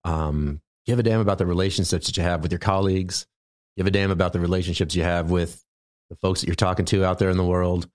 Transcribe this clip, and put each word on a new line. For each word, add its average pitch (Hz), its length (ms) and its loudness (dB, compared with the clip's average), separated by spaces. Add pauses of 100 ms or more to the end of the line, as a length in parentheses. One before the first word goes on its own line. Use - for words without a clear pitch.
Um, 76 580 -2 (240)
give 120 140 2
a 113 40 0
damn 113 160 2
about 101 180 2
the 95 80 0
relationships 87 640 0
that - 100 -4
you 87 60 0
have 87 180 0
with 76 100 -2
your 87 80 -4
colleagues. 95 680 0 (500)
Give 95 100 0
a 98 40 2
damn 98 200 2
about 87 220 0
the 90 60 -2
relationships 87 560 -2
you 85 80 2
have 85 260 0
with 87 320 -2 (480)
the - 60 -16
folks 95 260 -2
that - 60 -4
you're 90 80 -2
talking 92 300 2
to 95 200 2
out 90 140 0
there 95 100 2
in 92 80 2
the 92 60 2
world. 90 500 0